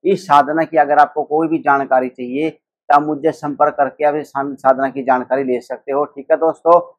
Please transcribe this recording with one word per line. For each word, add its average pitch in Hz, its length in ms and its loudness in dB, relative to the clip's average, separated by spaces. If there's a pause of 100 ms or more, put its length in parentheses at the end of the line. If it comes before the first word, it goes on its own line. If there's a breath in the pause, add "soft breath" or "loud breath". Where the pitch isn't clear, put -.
इस 180 220 -2
साधना 147 360 2
की 156 160 -2
अगर 147 200 2
आपको 147 260 2
कोई 160 220 -2
भी 156 120 -2
जानकारी 131 500 0
चाहिए 131 400 -6
तो - 460 -4
आप 147 80 4
मुझसे 151 300 -2
संपर्क 147 420 -2
करके 143 300 -2
आप 147 100 2
इस 147 140 -8
साधना 135 600 -2
की 127 140 -8
जानकारी 127 420 0
ले 123 160 -2
सकते 131 300 -10
हो। 143 160 0
ठीक 139 240 -8
है 156 80 2
दोस्तों? 170 400 2 (200)